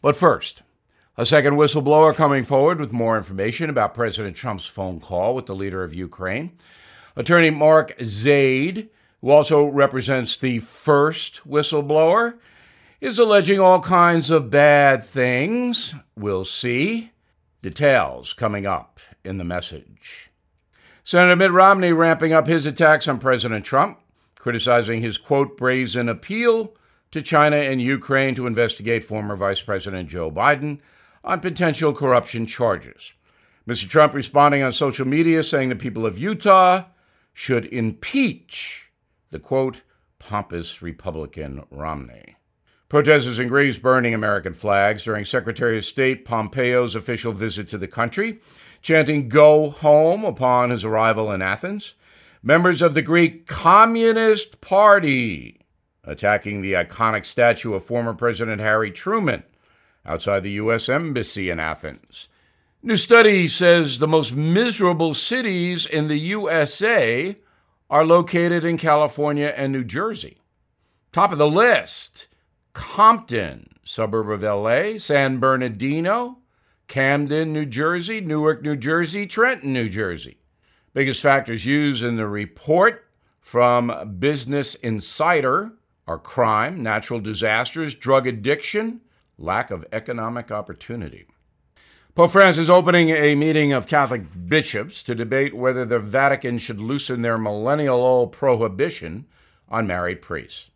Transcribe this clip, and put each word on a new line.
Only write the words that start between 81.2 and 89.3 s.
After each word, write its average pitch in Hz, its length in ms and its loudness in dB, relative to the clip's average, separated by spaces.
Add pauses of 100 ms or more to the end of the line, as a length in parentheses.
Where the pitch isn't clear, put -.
factors 135 460 0
used 139 380 -2
in 120 100 -4
the 110 140 -4
report 156 800 -2 (320)
from 120 800 0
Business 139 560 -4
Insider 151 960 -2 (340)
are 82 100 -8
crime, 117 640 -2
natural 110 380 -4
disasters, 113 720 -4
drug 131 360 0
addiction, 147 720 -6 (360)